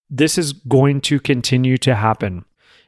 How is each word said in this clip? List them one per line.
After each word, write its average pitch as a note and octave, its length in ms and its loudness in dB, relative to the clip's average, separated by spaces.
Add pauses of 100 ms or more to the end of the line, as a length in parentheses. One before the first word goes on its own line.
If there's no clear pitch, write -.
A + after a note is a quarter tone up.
This D3+ 300 0
is D3 160 -4
going C3+ 480 2
to C#3+ 180 0
continue B2+ 560 0
to B2+ 180 0
happen. G#2 520 -2 (400)